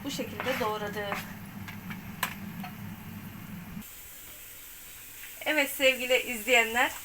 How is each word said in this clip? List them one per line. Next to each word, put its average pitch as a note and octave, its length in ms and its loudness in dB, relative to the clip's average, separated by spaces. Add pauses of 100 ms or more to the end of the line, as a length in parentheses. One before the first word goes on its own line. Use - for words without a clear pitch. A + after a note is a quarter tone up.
bu C#4+ 60 -4
şekilde B3 500 0
doğradık. G#3 560 0 (4000)
Evet C#4+ 240 6
sevgili B3+ 520 6
izleyenler A#3 680 6 (120)